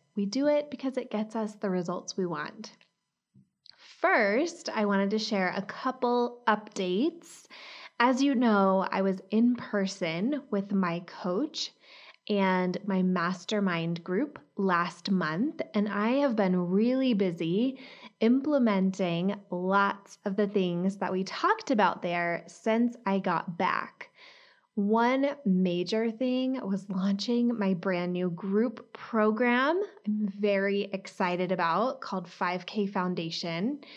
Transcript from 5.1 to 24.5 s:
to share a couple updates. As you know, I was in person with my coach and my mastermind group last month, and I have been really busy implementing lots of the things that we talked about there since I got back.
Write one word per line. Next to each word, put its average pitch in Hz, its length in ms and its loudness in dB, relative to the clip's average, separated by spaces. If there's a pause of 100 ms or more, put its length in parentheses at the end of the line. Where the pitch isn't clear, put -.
to 220 80 0
share 190 360 0
a 202 60 -4
couple 240 840 -2
updates. 214 1000 -2 (540)
As 247 220 4
you 277 140 4
know, 196 560 4
I 190 100 0
was 190 200 0 (100)
in 240 240 4
person 196 960 -2
with 202 220 -2
my 180 280 0
coach 190 720 -6 (580)
and 185 560 2
my 190 160 0
mastermind 180 1000 0
group 226 360 -4 (160)
last 180 560 0
month, 185 500 0 (120)
and 208 160 0
I 208 220 0
have 269 240 2
been 180 340 2
really 247 440 2
busy 190 680 0 (400)
implementing 202 1160 2 (140)
lots 196 720 0
of 196 120 -2
the 208 120 2
things 190 500 0
that 180 140 -4
we 190 120 0
talked 359 480 0
about 208 300 2
there 170 460 -2
since 233 480 0 (100)
I 196 140 2
got 175 380 -2
back. - 520 -2 (680)